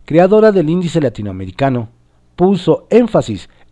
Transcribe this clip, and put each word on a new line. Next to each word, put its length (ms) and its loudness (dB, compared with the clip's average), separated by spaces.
creadora 480 4
del 180 0
índice 300 -4
latinoamericano, 920 -6
puso 540 0
énfasis 600 0